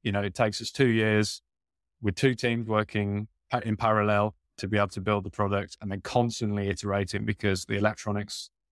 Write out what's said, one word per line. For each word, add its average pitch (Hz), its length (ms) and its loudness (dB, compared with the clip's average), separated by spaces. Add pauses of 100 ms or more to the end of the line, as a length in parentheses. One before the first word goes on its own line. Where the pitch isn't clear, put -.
you 107 80 -2
know, 101 100 0
it 101 120 -4
takes 110 280 0
us 117 100 -10
two 135 160 4
years 110 540 2 (600)
with 101 140 -2
two 131 180 4
teams 117 340 -2
working 104 600 0 (240)
pa-, 120 80 0
in 110 160 -2
parallel 107 600 2 (220)
to 101 100 -6
be 104 100 0
able 101 120 4
to 101 120 -8
build 101 240 0
the 101 40 -10
product, 101 520 -2
and 101 100 -6
then 98 100 -6
constantly 104 680 0
iterating 101 560 -2
because 101 400 0
the 104 100 -4
electronics, 104 720 -4 (220)